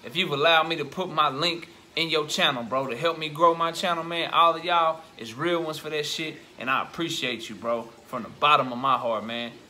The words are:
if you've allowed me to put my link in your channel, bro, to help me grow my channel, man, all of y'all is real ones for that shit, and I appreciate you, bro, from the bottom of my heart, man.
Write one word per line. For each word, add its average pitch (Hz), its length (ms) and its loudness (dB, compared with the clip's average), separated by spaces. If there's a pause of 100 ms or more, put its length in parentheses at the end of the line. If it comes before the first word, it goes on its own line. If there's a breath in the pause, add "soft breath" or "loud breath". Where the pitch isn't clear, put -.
if 117 100 -12
you've 180 160 0
allowed 160 380 4
me 165 80 -2
to 143 80 -4
put 160 240 -6
my 151 180 2
link 165 400 -2 (300 loud breath)
in 160 120 0
your 151 160 2
channel, 147 380 0
bro, 127 240 -2
to 117 80 -4
help 160 240 -2
me 156 80 -6
grow 165 260 4
my 165 200 0
channel, 170 300 -2
man, 170 280 -4
all 165 240 6
of 160 80 -8
y'all 165 380 2 (160)
is 113 160 -12
real 165 280 0
ones 156 160 -6
for 156 120 -10
that 151 160 -2
shit, 156 320 -6 (200 loud breath)
and 120 120 -6
I 123 140 2
appreciate 127 640 -4
you, 107 60 -10
bro, 117 280 -2 (240)
from 120 160 -8
the 98 60 -12
bottom 143 420 4
of 120 60 -6
my 131 200 2
heart, 113 280 -2
man. 117 260 -6 (180)